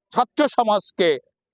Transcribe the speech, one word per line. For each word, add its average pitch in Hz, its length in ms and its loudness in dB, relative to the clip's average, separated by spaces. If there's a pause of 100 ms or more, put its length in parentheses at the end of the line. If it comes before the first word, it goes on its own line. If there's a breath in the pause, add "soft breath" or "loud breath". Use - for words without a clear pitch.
(100)
ছাত্র 247 380 0
সমাজকে 196 680 0 (360)